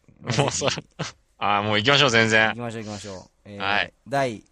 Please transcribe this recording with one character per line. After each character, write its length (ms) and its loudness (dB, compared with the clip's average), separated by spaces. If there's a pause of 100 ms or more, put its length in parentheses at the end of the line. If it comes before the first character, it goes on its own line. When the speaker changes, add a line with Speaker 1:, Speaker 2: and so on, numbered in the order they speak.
(380)
Speaker 1:
あ、 40 2
Speaker 2:
も 60 2
う 40 -4
そ-、 180 -4
Speaker 1:
ぜ 120 -2
ひ。 60 -18 (100)
Speaker 2:
<laughs> 400 -12
あ 240 0
ー、 20 -2
も 100 -2
う 40 4
行 80 0
き 40 2
ま 80 6
し 60 6
ょ 40 4
う、 20 4
全 200 4
然。 200 4
Speaker 1:
行 40 -4
き 60 -12
ま 120 -8
し 40 -10
ょ 40 -10
う、 40 -12
行 60 -12
き 40 -8
ま 60 -10
し 80 -14
ょ 240 -14 (140)
う。 40 -20
え 60 -16
え。 40 -16
Speaker 2:
は 220 -2
い。 120 -6 (140)
Speaker 1:
第 440 -4